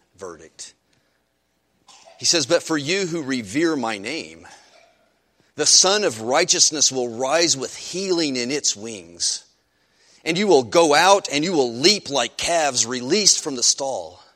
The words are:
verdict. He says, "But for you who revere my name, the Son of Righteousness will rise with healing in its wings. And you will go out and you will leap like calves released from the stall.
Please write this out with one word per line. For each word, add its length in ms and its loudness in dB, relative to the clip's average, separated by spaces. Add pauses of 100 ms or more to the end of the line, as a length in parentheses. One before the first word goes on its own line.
(160)
verdict. 580 -18 (1400)
He 80 -4
says, 180 2
"But 180 2
for 140 -2
you 300 -2
who 160 -6
revere 540 -2
my 200 -4
name, 500 -10 (1080)
the 100 -2
Son 400 4
of 160 -2
Righteousness 720 2
will 160 -2
rise 480 0
with 180 -8
healing 640 -4
in 140 -4
its 260 -4
wings. 680 -8 (800)
And 140 -4
you 100 -2
will 180 6
go 300 4
out 360 4
and 120 0
you 120 -2
will 180 2
leap 380 0
like 260 -4
calves 480 0
released 560 0
from 160 -8
the 60 -6
stall. 600 -4 (140)